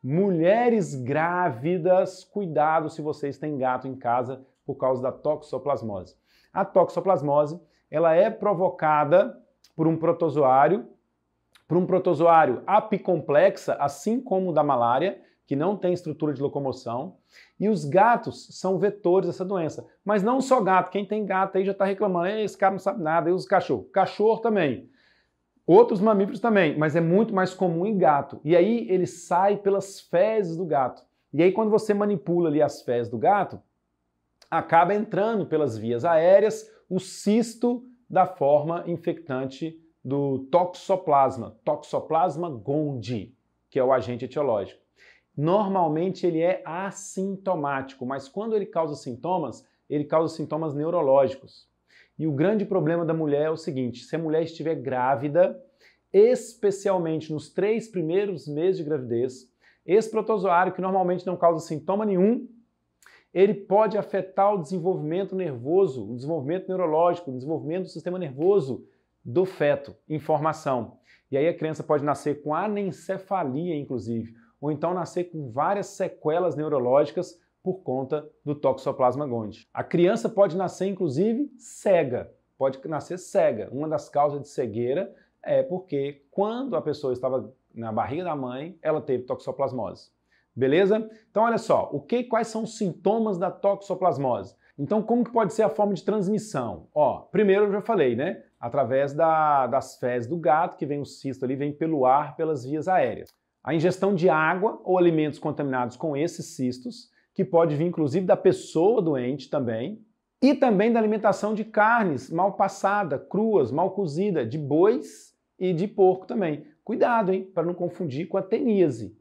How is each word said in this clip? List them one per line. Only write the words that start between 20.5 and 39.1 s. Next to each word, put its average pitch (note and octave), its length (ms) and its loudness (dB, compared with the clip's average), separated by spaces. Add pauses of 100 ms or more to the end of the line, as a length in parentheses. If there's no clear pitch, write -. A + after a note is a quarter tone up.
gato, F3+ 300 2
quem G3 140 -4
tem G#3+ 220 -4
gato F#3+ 300 0
aí F#3+ 80 2
já G3 100 -2
tá G3 100 0
reclamando, F#3+ 420 0
"Ei, G#3+ 180 -2
esse G3 120 -6
cara F#3+ 160 4
não F#3+ 60 -6
sabe - 240 -4
nada", D#3+ 280 0
e - 20 4
os F#3 140 -2
cachorros. D3 460 0
Cachorro G#3 480 2
também. E3+ 480 0 (800)
Outros G#3 340 8
mamíferos G#3 400 2
também, G3 360 4
mas D3+ 200 2
é E3+ 40 4
muito G3 340 2
mais F#3 200 0
comum F3 320 0
em A3 100 -2
gato. D3 480 2
E D#3+ 120 6
aí A3+ 340 4
ele F3+ 160 2
sai G3 500 0
pelas G3 440 -2
fezes F#3 560 0
do F#3 80 -6
gato. D3 380 -2 (300)
E C#3+ 100 2
aí F#3 100 6
quando A3 180 0
você G#3 240 2
manipula F#3 540 0
ali D3+ 120 2
as - 220 0
fezes A#2+ 280 -2
do A#2+ 80 -6
gato, F3+ 420 2 (880)
acaba E3 440 4
entrando G#3 520 -2
pelas C#3+ 320 0
vias A#2 260 -4
aéreas F3+ 640 4 (200)
o F#3 100 -4
cisto A#3 880 -2 (220)
da F3+ 180 2
forma D3+ 600 0
infectante D#3+ 920 -6 (240)